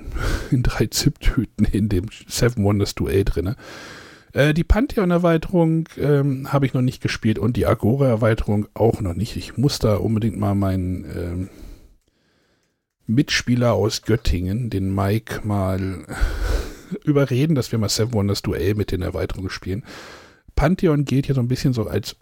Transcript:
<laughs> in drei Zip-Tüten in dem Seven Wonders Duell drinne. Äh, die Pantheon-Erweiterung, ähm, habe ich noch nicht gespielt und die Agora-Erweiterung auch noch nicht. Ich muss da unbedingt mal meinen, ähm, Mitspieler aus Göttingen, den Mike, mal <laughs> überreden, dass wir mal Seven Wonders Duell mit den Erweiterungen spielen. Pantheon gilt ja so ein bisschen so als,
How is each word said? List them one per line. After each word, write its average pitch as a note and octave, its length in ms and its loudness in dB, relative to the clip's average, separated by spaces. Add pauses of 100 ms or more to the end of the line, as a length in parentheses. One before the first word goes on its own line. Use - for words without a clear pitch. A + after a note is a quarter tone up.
(260)
<laughs> - 240 -2
in B2+ 140 2
drei - 240 0
Zip-Tüten - 800 0
in G#2+ 220 2
dem G2+ 200 0 (200)
Seven - 360 0
Wonders G2+ 320 2
Duell G2 280 2
drinne. - 320 0 (800)
Äh, D3 180 4
die D#3+ 120 0
Pantheon-Erweiterung, E3+ 1200 2 (100)
ähm, C#3 540 0
habe C#3 140 4
ich B2 80 -2
noch C3+ 80 2
nicht B2+ 200 -2
gespielt - 380 0
und A#2+ 160 0
die G2+ 100 0
Agora-Erweiterung A2 1080 2
auch A2 260 2
noch F2+ 140 -4
nicht. - 240 -4
Ich - 180 -12
muss C#3 240 0
da G#2+ 160 2
unbedingt G#2+ 420 -2
mal G2+ 180 0
meinen, F#2 500 -2
ähm, F2 440 -6 (1600)
Mitspieler A#2+ 640 2
aus G2+ 280 0
Göttingen, G#2 680 0
den F#2+ 240 -2
Mike, G2 520 -2
mal F#2+ 600 -2 (460)
<laughs> - 540 -6
überreden, C#3+ 500 2
dass B2 160 -2
wir A#2 80 0
mal G#2 80 0
Seven A2+ 260 -2
Wonders G2+ 280 0
Duell F#2+ 340 0
mit G#2+ 160 -2
den F#2 120 -4
Erweiterungen F2 460 -6
spielen. G2 340 -6 (720)
Pantheon D3 480 2
gilt C3+ 220 0
ja C#3 80 0
so C3 60 2
ein A#2+ 60 0
bisschen B2+ 240 0
so A#2+ 160 -2
als, - 340 -6